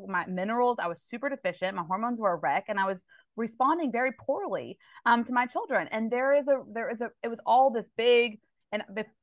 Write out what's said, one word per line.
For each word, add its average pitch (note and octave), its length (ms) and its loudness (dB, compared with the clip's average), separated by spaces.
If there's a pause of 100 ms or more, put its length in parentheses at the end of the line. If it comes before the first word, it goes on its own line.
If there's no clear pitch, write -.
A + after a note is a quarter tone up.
my F#3 200 -2
minerals, A3+ 540 0
I E3+ 60 -4
was E3+ 160 -6
super A#3 260 -8
deficient. F#3 480 -4
My F3+ 60 -4
hormones A3 380 -4
were G3+ 120 2
a E3+ 40 0
wreck, D#3 320 -2
and G#3 100 -2
I G3 60 2
was F#3+ 180 -2 (320)
responding C4 560 0
very B3 220 0
poorly, B3+ 640 -6 (280)
um, A#3 180 4
to B3 80 -6
my B3 140 2
children. B3 440 -2
And A3 200 -2
there C4 240 2
is C#4+ 120 2
a, C4+ 160 2 (100)
there A3+ 180 -6
is A#3 100 -8
a, A#3 100 -6 (120)
it A#3 60 -4
was A#3 160 -6
all B3+ 260 6
this A3 260 -4
big, A#3+ 420 4 (320)
and G#3+ 220 -6
bef-, G#3+ 140 -6 (160)